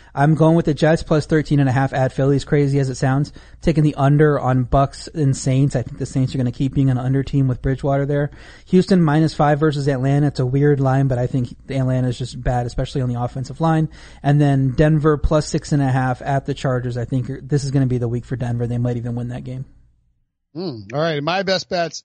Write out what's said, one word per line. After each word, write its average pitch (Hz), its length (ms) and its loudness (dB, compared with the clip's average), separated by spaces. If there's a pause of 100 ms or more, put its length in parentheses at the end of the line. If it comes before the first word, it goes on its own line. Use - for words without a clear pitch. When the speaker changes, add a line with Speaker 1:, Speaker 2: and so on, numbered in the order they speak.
(140)
Speaker 1:
I'm 147 220 4
going 160 220 4
with 165 80 0
the 156 80 0
Jets 156 280 2
plus 151 240 0
thirteen 151 360 2
and 135 80 2
a - 20 0
half 135 220 0
at 131 180 0
Philly, 139 240 0
as 131 80 -2
crazy 143 360 0
as 135 100 0
it 127 60 -6
sounds. 139 360 0 (300)
Taking 156 240 2
the 147 100 2
under 143 420 4
on 127 280 0
Bucks - 420 0
and 139 300 0
Saints. 135 400 0
I 117 60 -2
think - 160 -12
the 131 60 -4
Saints 127 300 -2
are - 20 -2
gonna 123 140 -2
keep 131 220 -4
being 135 160 2
an 127 80 0
under 131 260 -2
team 135 240 0
with 127 140 -4
Bridgewater 139 440 -2
there. 143 260 -2 (340)
Houston 180 360 4
minus 160 320 2
five 147 240 2
versus 143 300 0
Atlanta. 139 400 2
It's 143 140 -2
a 131 40 0
weird 139 360 2
line, 135 260 2
but 127 100 0
I 123 100 -2
think 123 280 -4 (140)
Atlanta 127 400 0
is 117 80 -4
just 127 260 -10
bad, 123 220 -2
especially 131 340 -4
on 127 80 -2
the 120 140 -4
offensive 127 400 -6
line. 160 260 2 (340)
And 143 200 4
then 135 300 4
Denver 151 440 4
plus 151 320 0
six - 240 -4
and 143 100 2
a 135 80 2
half 127 320 0
at 139 240 -2
the 139 80 -4
Chargers. 127 440 -4
I 120 80 -4
think 131 240 -4 (120)
this 139 220 0
is 139 80 -4
gonna 139 140 2
be 123 140 0
the 120 100 -2
week 117 160 -4
for 135 100 -6
Denver. 120 320 -4
They 120 120 -4
might 120 180 -2
even 117 180 -6
win 120 140 -6
that 131 160 -12
game. 127 180 -10 (920)
Speaker 2:
Hmm. 147 280 -8 (120)
All 139 60 -4
right. 156 240 -2
My 175 200 -2
best 185 260 -4
bets. 170 340 -6